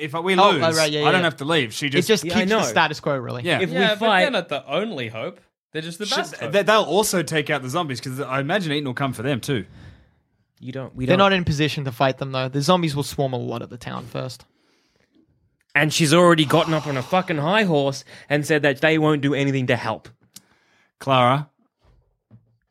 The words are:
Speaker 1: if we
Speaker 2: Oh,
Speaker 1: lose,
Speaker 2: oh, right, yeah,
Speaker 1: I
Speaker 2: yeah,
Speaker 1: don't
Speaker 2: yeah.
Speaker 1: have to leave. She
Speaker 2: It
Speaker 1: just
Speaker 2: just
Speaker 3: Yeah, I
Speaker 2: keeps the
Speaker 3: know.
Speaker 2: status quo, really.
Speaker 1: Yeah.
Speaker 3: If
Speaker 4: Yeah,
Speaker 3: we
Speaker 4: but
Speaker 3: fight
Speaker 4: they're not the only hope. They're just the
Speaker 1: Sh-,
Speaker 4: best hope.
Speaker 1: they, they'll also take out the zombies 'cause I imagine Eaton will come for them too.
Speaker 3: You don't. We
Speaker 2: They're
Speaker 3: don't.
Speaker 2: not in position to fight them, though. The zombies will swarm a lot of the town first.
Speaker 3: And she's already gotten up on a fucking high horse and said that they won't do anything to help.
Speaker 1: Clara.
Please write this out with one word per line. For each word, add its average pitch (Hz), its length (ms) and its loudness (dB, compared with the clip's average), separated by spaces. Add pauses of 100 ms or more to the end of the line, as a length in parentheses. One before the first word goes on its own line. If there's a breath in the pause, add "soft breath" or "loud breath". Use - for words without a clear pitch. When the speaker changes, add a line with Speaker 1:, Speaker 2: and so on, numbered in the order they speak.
(140)
Speaker 1:
if 165 80 -4
we 190 140 0
Speaker 2:
Oh, 196 160 6
Speaker 1:
lose, 160 120 2
Speaker 2:
oh, 165 100 2
right, 156 180 2
yeah, 151 80 -2
Speaker 1:
I 151 40 0
Speaker 2:
yeah, 147 80 4
Speaker 1:
don't 185 100 4
Speaker 2:
yeah. 175 40 2
Speaker 1:
have 160 120 -2
to 139 80 -8
leave. 143 280 0
She - 140 -6
Speaker 2:
It 135 40 -4
Speaker 1:
just 165 180 2
Speaker 2:
just 208 160 2
Speaker 3:
Yeah, 170 80 -4
I 208 60 0
Speaker 2:
keeps 185 120 0
the 226 60 2
Speaker 3:
know. 202 80 2
Speaker 2:
status 151 340 0
quo, 147 180 -2
really. 120 260 -8
Speaker 1:
Yeah. 156 180 0
Speaker 3:
If 185 80 -2
Speaker 4:
Yeah, 165 100 -2
Speaker 3:
we 226 80 4
Speaker 4:
but 214 120 0
Speaker 3:
fight 214 240 4
Speaker 4:
they're 277 80 0
not 185 180 -4
the 135 200 -6
only 156 380 -4
hope. 120 320 -10 (320)
They're 156 100 -8
just 170 180 -12
the 208 60 -8
Speaker 1:
Sh-, 214 100 -2
Speaker 4:
best - 200 -4
hope. 120 160 -8
Speaker 1:
they, 202 120 4
they'll 208 200 4
also 180 400 0
take 151 260 -2
out 147 120 -2
the 127 80 -8
zombies 143 320 -4
'cause 131 180 -8
I 131 220 -4
imagine 160 320 -2
Eaton 147 120 -4
will 127 80 -6
come 135 200 -4
for - 100 -12
them 131 160 -2
too. 113 260 -4 (960 soft breath)
Speaker 3:
You 123 140 -14
don't. 131 200 -12
We 127 120 -8
Speaker 2:
They're 147 100 4
Speaker 3:
don't. 196 140 6
Speaker 2:
not 196 40 2
in 180 120 0
position 151 400 -2
to 131 80 -6
fight 135 240 2
them, 135 160 -8
though. 131 160 -2
The 139 120 -2
zombies 165 360 2
will 143 60 -2
swarm 139 280 -4
a 127 60 -4
lot 120 240 -6
of - 80 -14
the 123 80 -16
town 123 300 -12
first. 131 360 -10 (1300)
Speaker 3:
And 147 180 2
she's 151 200 2
already 170 320 6
gotten 156 280 2
up 156 140 -2
on 139 100 -2
a 123 60 -4
fucking 180 340 -2
high 180 260 0
horse 143 400 0 (240 loud breath)
and 147 180 0
said 151 180 0
that 139 180 0
they 160 160 4
won't 151 240 2
do 139 140 0
anything 135 320 0
to 127 80 2
help. 110 340 -6 (920 soft breath)
Speaker 1:
Clara. 131 500 2 (1200)